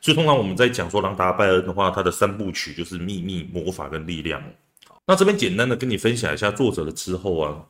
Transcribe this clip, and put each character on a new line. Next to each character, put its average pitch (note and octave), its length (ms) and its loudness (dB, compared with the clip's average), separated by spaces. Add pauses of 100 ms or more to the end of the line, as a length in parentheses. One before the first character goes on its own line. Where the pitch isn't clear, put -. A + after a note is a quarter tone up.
所 D#3 120 2
以 - 20 4
通 D#3+ 120 2
常 D3 100 6
我 B2 60 2
们 F#2+ 140 -2
在 A#2+ 120 6
讲 F2+ 220 -2
说 G2+ 100 2
朗 F#2+ 160 0
达· F#2 200 2
拜 G#2 100 4
恩 F#2 180 6
的 F#2 80 -4
话， F#2+ 180 2
他 G2 120 -2
的 F2+ 80 2
三 G2+ 260 0
部 G2+ 140 -4
曲 E2+ 240 -8
就 E2+ 100 -10
是 F2+ 160 -10
《秘 F#2 220 -6
密》、 F2+ 200 -4 (100)
《魔 F2 180 -4
法》 D#2+ 200 -8
跟 D#2+ 140 -6
《力 E2 160 -6
量》 D2+ 240 -4
哦。 D2 60 -16 (560)
那 F#3 100 4
这 F#3+ 80 4
边 G3+ 120 4
简 G2 200 0
单 A#2+ 120 2
的 B2 60 0
跟 B2 160 -2
你 G#2 60 0
分 A#2 200 2
享 F#2 160 -2
一 D2+ 40 -2
下 G#2 160 0
作 A#2+ 180 2
者 F2 140 -4
的 D#2 80 -6
之 F#2 240 -6
后 F2+ 240 -2
啊， D2+ 280 -4